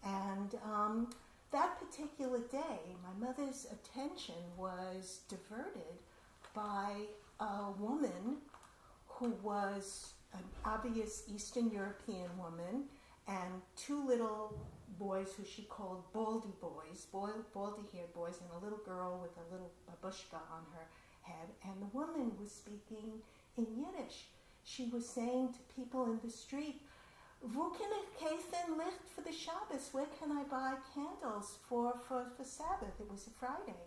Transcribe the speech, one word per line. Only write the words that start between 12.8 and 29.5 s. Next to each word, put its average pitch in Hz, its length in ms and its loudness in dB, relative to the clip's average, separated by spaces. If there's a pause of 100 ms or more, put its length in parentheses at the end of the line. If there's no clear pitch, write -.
and 185 340 0 (140)
two 285 300 0
little 214 520 4 (400)
boys 196 380 2
who 202 80 -6
she - 180 -8
called 180 500 -4
baldy 220 480 2
boys, 156 520 -6
boy-, 208 300 0 (120)
baldy-haired 202 600 -4
boys, 175 260 -2
and 175 100 -10 (100)
a 190 40 -6
little 208 200 -2
girl 180 360 -2
with 170 160 -6
a 170 160 -10
little 185 200 -6 (160)
babushka 175 520 -6 (120)
on 165 120 -8 (100)
her 165 120 -10 (360)
head. 170 260 -8 (160)
And 190 160 -4
the 202 160 -4
woman 294 420 2
was 208 120 -6
speaking 214 680 -8 (360)
in 226 100 6 (100)
Yiddish. 311 500 -4 (380)
She - 220 -2
was 233 220 2
saying 247 460 4
to - 200 -16
people 254 300 2
in 226 200 4
the 233 60 0
street, 285 520 -2 (580)
Wo 269 300 2
kann 415 220 0
ich 403 260 0
kaufen 330 600 2
Licht 359 360 0
for - 60 -6
the 330 120 -2
Shabbos? 330 600 -2